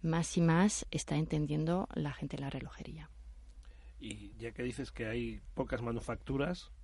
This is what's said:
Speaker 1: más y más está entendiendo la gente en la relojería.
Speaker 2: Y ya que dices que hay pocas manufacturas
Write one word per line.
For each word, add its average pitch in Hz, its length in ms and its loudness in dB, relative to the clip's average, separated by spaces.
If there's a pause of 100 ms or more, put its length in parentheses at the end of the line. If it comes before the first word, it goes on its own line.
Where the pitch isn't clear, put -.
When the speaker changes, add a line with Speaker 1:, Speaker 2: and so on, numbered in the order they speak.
Speaker 1:
más 165 360 2
y 175 40 8
más 170 480 8
está 147 280 0
entendiendo 156 760 2
la 147 180 0
gente 143 240 -4
en 139 60 -4
la 139 60 -2
relojería. 139 600 -8 (880)
Speaker 2:
Y 104 400 -8
ya 117 140 -6
que 123 100 -4
dices 123 300 -4
que 113 120 -4
hay 113 360 -2 (120)
pocas 127 280 0
manufacturas 123 880 0 (120)